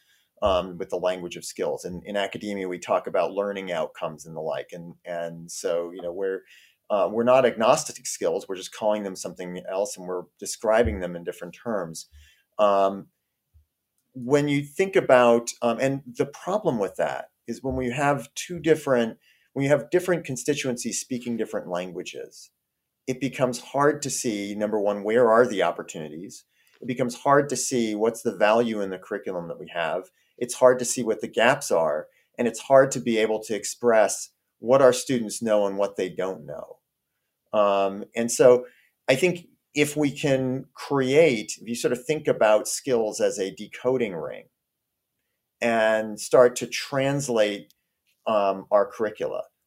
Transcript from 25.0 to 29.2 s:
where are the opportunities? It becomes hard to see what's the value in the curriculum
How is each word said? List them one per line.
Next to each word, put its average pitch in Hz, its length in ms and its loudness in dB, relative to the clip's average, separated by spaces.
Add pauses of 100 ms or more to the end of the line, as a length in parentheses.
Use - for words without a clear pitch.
where 110 300 4
are 120 140 6
the 101 160 -2
opportunities? - 800 -6 (360)
It - 60 -14
becomes 123 280 -4
hard 139 340 4
to 131 80 -4
see 117 380 0
what's 110 280 0
the 107 140 -4
value 110 440 2
in 98 100 -4
the 92 80 -8
curriculum 92 500 -8